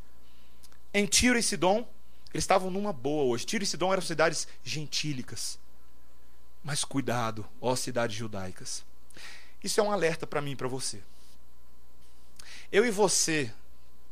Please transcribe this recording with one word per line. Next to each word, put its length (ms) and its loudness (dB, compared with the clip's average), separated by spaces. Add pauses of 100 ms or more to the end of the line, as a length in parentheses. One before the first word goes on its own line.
(920)
em 120 4
Tiro 320 6
e 60 2
Sidom, 440 4 (460)
eles 100 0
estavam 260 4
numa 220 0
boa 320 2
hoje. 220 2
Tiro 180 0
e 40 0
Sidom 260 2
eram 80 4
cidades 440 2 (160)
gentílicas. 960 -2 (1080)
Mas 200 0
cuidado, 640 0 (140)
ó 140 2
cidades 400 0
judaicas. 680 -4 (800)
Isso 160 2
é 40 6
um 80 2
alerta 360 2
pra 140 0
mim 100 -2
e 40 -2
pra 120 0
você. 340 -2 (1700)
Eu 140 6
e 60 4
você, 600 4 (580)